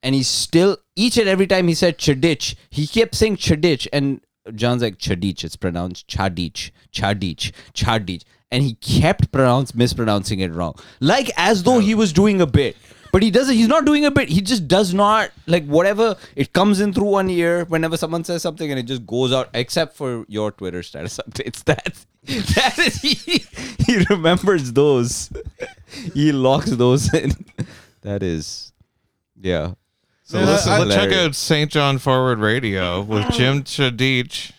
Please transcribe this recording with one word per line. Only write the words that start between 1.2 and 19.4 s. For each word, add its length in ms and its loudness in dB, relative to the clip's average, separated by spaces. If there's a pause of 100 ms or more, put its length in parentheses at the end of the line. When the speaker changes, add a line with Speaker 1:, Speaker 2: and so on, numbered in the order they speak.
Speaker 1:
every 200 2
time 200 2
he 60 2
said 240 2
Chadich, 560 0 (160)
he 160 -4
kept 300 0
saying 220 2
Chadich. 540 0
And 280 -2 (340)
John's 260 0
like, 160 -4
"Chadich, 480 -4
it's 120 -12
pronounced 520 -6
Chadich, 640 -6 (220)
Chadich, 580 -4 (240)
Chadich." 480 -2 (280)
And 120 0
he 120 -2
kept 580 0
pronounce-, 420 2
mispronouncing 640 0
it 160 -4
wrong. 220 -6 (240)
Like, 360 2
as 280 2
though 160 6
he 160 2
was 160 2
doing 280 4
a 60 4
bit. 300 0 (360)
But 100 4
he 80 4
doesn't, 240 4
he's 140 4
not 180 4
doing 180 4
a 60 4
bit. 180 0
He 140 0
just 260 -2
does 260 2
not, 360 2 (160)
like, 180 0
whatever, 520 2 (180)
it 180 -4
comes 280 4
in 120 0
through 180 0
one 200 2
ear 340 0
whenever 320 -2
someone 280 -4
says 180 -6
something 280 -6
and 80 -4
it 40 -6
just 240 -8
goes 260 -2
out, 220 -2